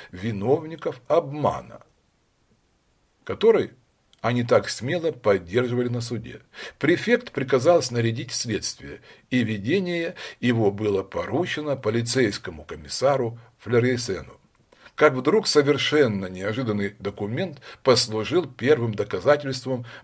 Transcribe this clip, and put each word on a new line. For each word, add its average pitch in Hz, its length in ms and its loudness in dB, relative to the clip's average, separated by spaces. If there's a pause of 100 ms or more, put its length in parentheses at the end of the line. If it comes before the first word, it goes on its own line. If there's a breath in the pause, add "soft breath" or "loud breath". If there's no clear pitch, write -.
(120 loud breath)
виновников 131 960 -2
обмана, 135 720 0 (1400)
который 196 480 2 (480)
они 120 220 0
так 117 280 2
смело 160 420 -4
поддерживали 120 760 0
на 120 120 -4
суде. 117 400 -8 (380 loud breath)
Префект 175 520 2
приказал 139 520 4
снарядить 117 500 -2
следствие, - 680 -6 (260 loud breath)
и - 160 2
ведение 165 720 -2 (260 loud breath)
его 117 300 2
было 101 320 0
поручено 139 720 -4
полицейскому 110 880 -2
комиссару 117 720 -2 (200 loud breath)
Флерьесену. 117 840 -2 (540 loud breath)
Как 147 180 6
вдруг 139 340 2
совершенно 139 800 4
неожиданный 101 760 -4
документ 107 600 -6 (220 loud breath)
послужил 113 640 2
первым 120 480 0
доказательством 131 880 -2 (180 loud breath)